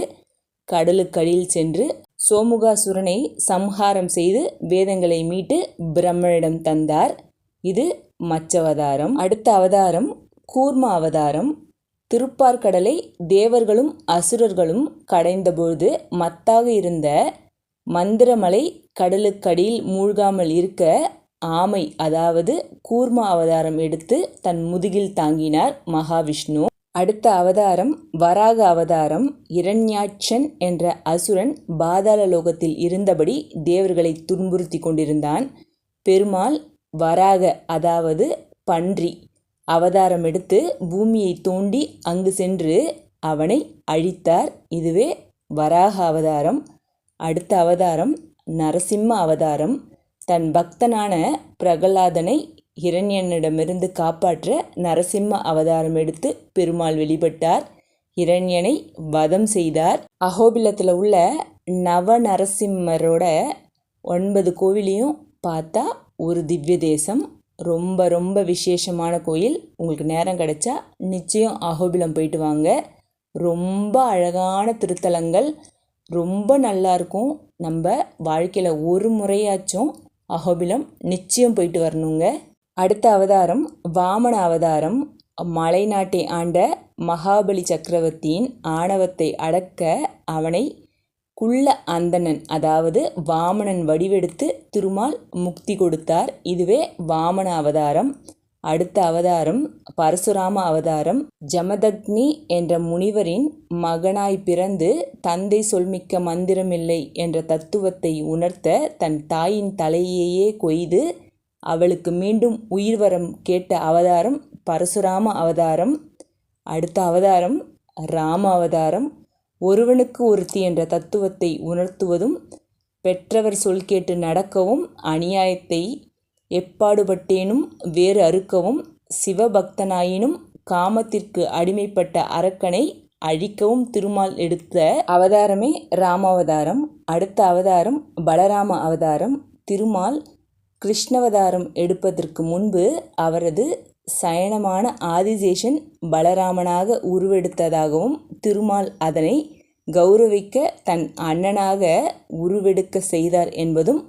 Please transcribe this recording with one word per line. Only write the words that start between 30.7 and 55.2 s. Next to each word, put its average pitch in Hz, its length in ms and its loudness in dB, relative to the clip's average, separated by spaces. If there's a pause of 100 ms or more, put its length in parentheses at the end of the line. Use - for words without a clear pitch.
அசுரன் 185 500 0 (240)
பாதாள 196 480 2
லோகத்தில் 170 520 0
இருந்தபடி 180 600 0 (260)
தேவர்களை 175 500 2 (100)
துன்புறுத்தி 180 560 -4
கொண்டிருந்தான். 156 680 -2 (580)
பெருமாள் 196 520 2 (360)
வராக, 175 480 4 (260)
அதாவது 165 580 0 (380)
பன்றி 175 460 -2 (580)
அவதாரம் 175 560 2
எடுத்து 180 360 0 (260)
பூமியை 202 560 0
தோண்டி 196 400 -2 (200)
அங்கு 185 300 -2
சென்று 180 460 -2 (460)
அவனை 156 340 0 (300)
அழித்தார். 170 640 0 (200)
இதுவே 165 360 0 (440)
வராக 165 460 2 (100)
அவதாரம். 156 540 0 (600)
அடுத்த 165 380 -4
அவதாரம் 175 560 2 (380)
நரசிம்ம 180 640 0
அவதாரம். 156 580 0 (460)
தன் 170 300 0
பக்தனான 208 600 0 (440)
பிரகலாதனை 180 800 2 (460)
இரண்யனிடமிருந்து 175 1080 -2
காப்பாற்ற 170 680 -2 (200)
நரசிம்ம 180 640 -2